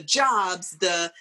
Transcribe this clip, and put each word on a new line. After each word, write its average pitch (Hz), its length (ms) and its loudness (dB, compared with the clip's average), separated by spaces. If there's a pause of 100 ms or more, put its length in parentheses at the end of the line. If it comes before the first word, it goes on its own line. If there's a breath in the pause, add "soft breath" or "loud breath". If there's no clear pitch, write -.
jobs, 190 720 0
the 170 440 0